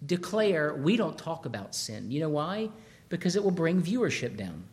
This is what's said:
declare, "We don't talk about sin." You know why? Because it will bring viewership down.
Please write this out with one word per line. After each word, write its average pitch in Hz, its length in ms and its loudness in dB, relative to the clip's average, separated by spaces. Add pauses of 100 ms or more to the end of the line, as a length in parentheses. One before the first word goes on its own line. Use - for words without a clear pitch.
declare, 175 720 2
"We 151 220 4
don't 175 220 0
talk 160 260 -6
about 107 300 -8
sin." 104 360 -6
You 139 100 -2
know 160 80 0
why? 180 420 -2 (380)
Because 180 280 0
it 202 60 2
will 196 80 4
bring 170 320 4
viewership 160 540 0
down. 90 360 -8